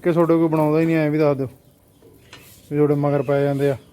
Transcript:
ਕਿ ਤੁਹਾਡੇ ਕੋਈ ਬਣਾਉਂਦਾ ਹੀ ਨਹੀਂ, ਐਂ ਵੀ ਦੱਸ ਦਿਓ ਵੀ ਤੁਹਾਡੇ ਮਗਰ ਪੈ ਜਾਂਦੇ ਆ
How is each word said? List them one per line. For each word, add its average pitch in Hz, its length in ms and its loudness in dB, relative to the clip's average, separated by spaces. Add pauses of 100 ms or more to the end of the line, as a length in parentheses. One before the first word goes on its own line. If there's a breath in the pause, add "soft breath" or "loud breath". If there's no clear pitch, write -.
ਕਿ 175 100 0
ਤੁਹਾਡੇ 165 220 2
ਕੋਈ 165 140 2
ਬਣਾਉਂਦਾ 156 320 0
ਹੀ 165 60 0
ਨਹੀਂ, 165 100 0
ਐਂ 156 140 0
ਵੀ 151 80 -2
ਦੱਸ 147 180 2
ਦਿਓ 135 100 -6 (1200)
ਵੀ 147 60 -6
ਤੁਹਾਡੇ 147 180 2
ਮਗਰ 143 280 -2
ਪੈ 139 200 -2
ਜਾਂਦੇ 143 280 -2
ਆ 131 60 -4 (160)